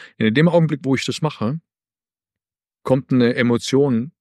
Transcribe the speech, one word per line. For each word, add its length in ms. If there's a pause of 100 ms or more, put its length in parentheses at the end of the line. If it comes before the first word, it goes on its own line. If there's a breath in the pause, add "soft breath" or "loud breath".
(180 loud breath)
in 160
dem 140
Augenblick, 360
wo 120
ich 100
das 160
mache, 380 (1200)
kommt 280
eine 240
Emotion, 840